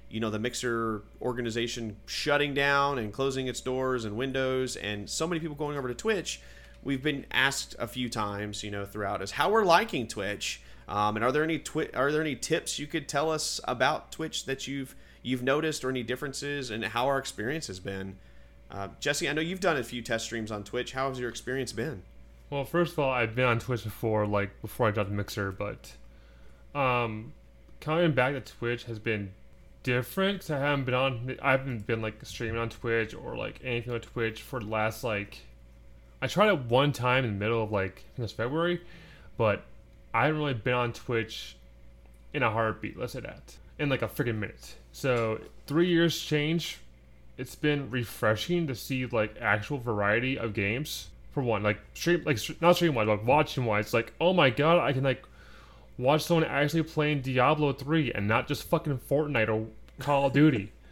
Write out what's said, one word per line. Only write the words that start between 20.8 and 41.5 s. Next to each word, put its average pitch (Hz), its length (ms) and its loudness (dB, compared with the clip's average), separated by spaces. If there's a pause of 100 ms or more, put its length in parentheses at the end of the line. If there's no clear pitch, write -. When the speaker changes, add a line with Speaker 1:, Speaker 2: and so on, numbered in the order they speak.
Speaker 1:
How 135 160 -2
has 127 120 -6
your 123 100 -4
experience 127 420 -6
been? 117 320 -6 (460)
Speaker 2:
Well, 139 160 -4
first 170 280 2
of - 60 -4
all, 135 120 2
I've 117 240 0
been 127 100 4
on 117 140 4
Twitch 120 240 -2
before, 107 420 0
like, 101 360 0
before 113 260 0
I 104 40 4
dropped 101 180 0
the 101 60 -2
Mixer, 101 360 -4
but, 101 420 -8 (800)
um, 123 580 0 (480)
coming 160 340 2
back 131 200 4
to 135 80 -6
Twitch - 440 -4
has 113 120 -8
been 104 340 -2 (520)
different 180 560 0
'cause - 120 -8
I 143 80 0
haven't 139 260 2
been 123 80 0
on, 127 480 0
I 139 100 2
haven't 131 340 0
been, 113 160 -2
like, 110 240 -6
streaming 113 320 -4
on 117 120 -2
Twitch 113 440 -2
or, 120 240 -10
like, 107 260 -6
anything 120 300 -4
on 117 80 -4
Twitch 113 400 -4
for - 180 -6
the 104 80 -8
last, 107 360 0
like, 104 360 -4 (840)
I 135 60 -2
tried 208 220 4
it 175 160 4
one 135 260 6
time 127 320 2
in 113 80 0
the 98 80 -2
middle 113 240 2
of, 107 80 -4
like, 95 200 0
I - 40 -16
think - 240 -16
it - 20 -2
was 110 100 -6
February, 165 500 0 (560)
but 107 260 4 (500)
I 117 120 4
haven't 156 140 2
really 143 140 0
been 123 200 0
on 120 200 0
Twitch - 640 -4 (760)